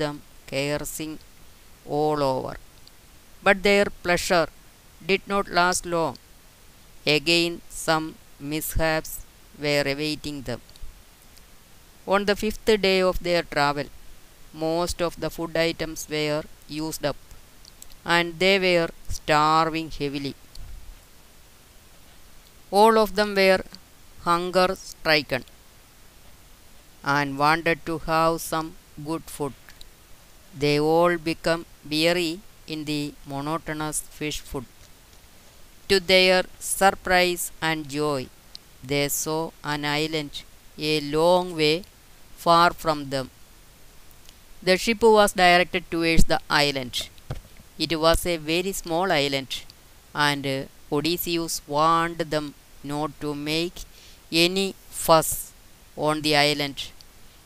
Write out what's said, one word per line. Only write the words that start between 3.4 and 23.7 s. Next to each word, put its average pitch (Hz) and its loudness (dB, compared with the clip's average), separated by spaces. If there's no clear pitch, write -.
But 190 4
their 202 4
pleasure 175 2
did 190 0
not 202 -2
last 180 0
long. 165 -2
Again, 170 2
some 156 0
mishaps 156 -2
were 143 0
awaiting 147 -6
them. 117 -8
On 202 0
the 196 2
fifth - -2
day 190 4
of 185 2
their 175 2
travel, 143 0
most 165 -2
of 165 -4
the 160 -4
food 160 -6
items 165 -4
were 151 -2
used 151 -6
up, 143 -4
and 170 0
they 190 4
were 170 4
starving 156 2
heavily. 139 -6
All 220 6
of 196 2
them 208 0
were 190 4